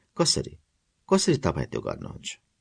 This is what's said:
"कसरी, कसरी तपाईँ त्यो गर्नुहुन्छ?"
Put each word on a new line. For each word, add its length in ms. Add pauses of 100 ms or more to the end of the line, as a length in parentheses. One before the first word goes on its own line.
(180)
"कसरी, 400 (540)
कसरी 240
तपाईँ 300
त्यो 140
गर्नुहुन्छ?" 580 (220)